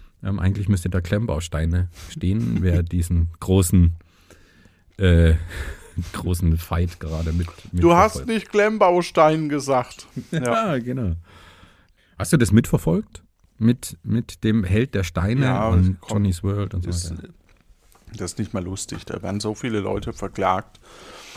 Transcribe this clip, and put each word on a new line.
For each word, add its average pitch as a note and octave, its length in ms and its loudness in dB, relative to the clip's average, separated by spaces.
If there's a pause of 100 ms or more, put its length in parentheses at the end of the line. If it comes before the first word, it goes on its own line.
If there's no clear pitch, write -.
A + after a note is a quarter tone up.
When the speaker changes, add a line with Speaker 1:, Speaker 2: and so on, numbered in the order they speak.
(220)
Speaker 1:
Mhm. G2 60 -8
Speaker 2:
Ähm, G2 120 -2
eigentlich F#2 280 0
müsste F#2+ 220 0
da F#2 100 -2
Klemmbausteine F2 880 -2 (220)
stehen, G#2+ 520 -2
wer F2 200 2
<laughs> - 0 -
diesen E2+ 460 0 (100)
großen, F2+ 540 6 (1040)
äh, E2+ 380 6 (380)
<laughs> - 400 -10
großen E2+ 460 0
Fight E2+ 400 -4
gerade D#2+ 340 -4
mit, F2 140 -2 (260)
mit F2+ 100 0
Speaker 1:
Du E3+ 120 6
hast G3+ 240 4
Speaker 2:
verfolgt. D3+ 100 -8
Speaker 1:
nicht A3+ 220 -2
Klemmbaustein F3 1000 4
gesagt. C3+ 600 -2 (120)
Speaker 2:
<laughs> - 120 -14
Speaker 1:
Ja. E3 80 -4 (340)
Speaker 2:
Ja, B2+ 40 -2
genau. A#2+ 340 -4 (1040)
Hast G2 140 -6
du - 40 6
das A#2+ 140 2
mitverfolgt? C3+ 720 2 (360)
Mit, A#2 440 0
mit - 400 -6
dem A2 220 0
Held G#2+ 320 0
der G2 80 0
Steine G#2+ 420 -2
Speaker 1:
Ja, A2 220 0
Speaker 2:
und F#2 320 2
Speaker 1:
komm, - 180 -6
Speaker 2:
Johnny's G2 240 0
World G2+ 320 -4
und F2 80 -4
so E2+ 80 -8
Speaker 1:
ist, F2 220 -6
Speaker 2:
weiter? D#2+ 160 -14 (880)
Speaker 1:
das F2+ 160 -8
ist - 80 -12
nicht G2+ 140 -8
mehr F#2+ 80 -4
lustig. F#2 420 -10
Da - 180 -10
werden G2 160 -6
so G#2+ 160 -6
viele A2+ 240 -6
Leute G2+ 340 -6
verklagt. F#2+ 680 -4 (560)